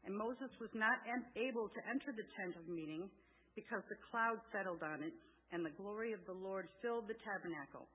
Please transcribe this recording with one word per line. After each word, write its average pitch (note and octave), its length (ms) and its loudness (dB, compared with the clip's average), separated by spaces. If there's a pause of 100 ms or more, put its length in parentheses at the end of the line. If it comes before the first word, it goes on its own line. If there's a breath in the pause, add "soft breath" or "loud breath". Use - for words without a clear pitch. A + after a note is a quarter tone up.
And G3 80 0
Moses B3 400 0
was A3 160 -6
not A3+ 320 6
en-, B3 320 0
able A3+ 320 2
to - 160 -4
enter A#3 320 0
the A3 160 -4
tent F3+ 240 -4
of E3+ 80 -10
meeting, D#3+ 400 -2 (480 loud breath)
because G#3+ 400 -2
the - 160 -8
cloud A3+ 320 4 (160)
settled F3+ 240 0
on D#3 240 -2
it, D#3+ 80 -2 (400 loud breath)
and E3+ 80 2
the D#3 160 0
glory G#3 400 0
of F3+ 80 -10
the F#3+ 100 -4
Lord F#3+ 300 0 (160)
filled A#3 320 2
the A3+ 80 -4
tabernacle. E3+ 640 -2 (100)